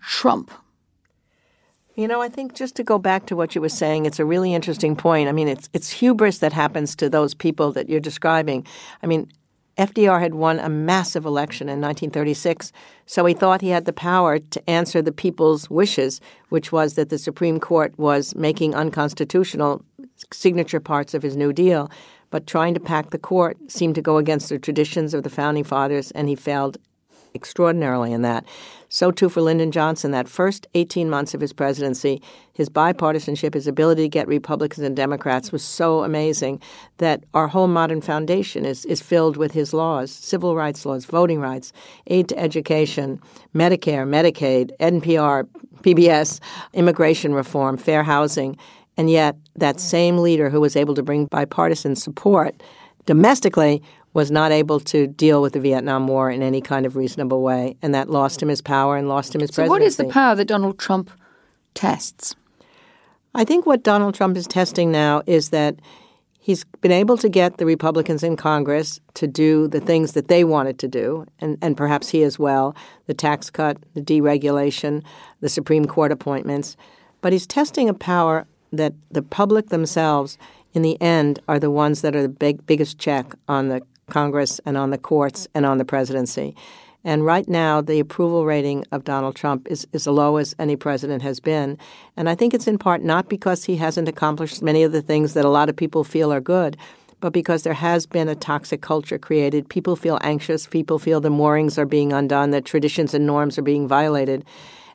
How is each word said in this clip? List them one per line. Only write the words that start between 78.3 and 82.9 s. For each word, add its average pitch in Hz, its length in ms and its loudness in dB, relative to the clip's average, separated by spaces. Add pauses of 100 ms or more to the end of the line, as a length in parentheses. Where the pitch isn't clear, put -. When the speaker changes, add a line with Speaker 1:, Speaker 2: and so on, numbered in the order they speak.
Speaker 2:
that 151 220 -2 (180)
the 139 120 -4
public 214 480 0
themselves, 156 680 0 (360)
in 165 80 0
the 160 180 0
end, 156 480 2
are 151 100 2
the 147 120 0
ones 147 320 0
that 147 120 0
are 143 80 0
the 135 60 0
big, 147 380 -2
biggest 151 320 2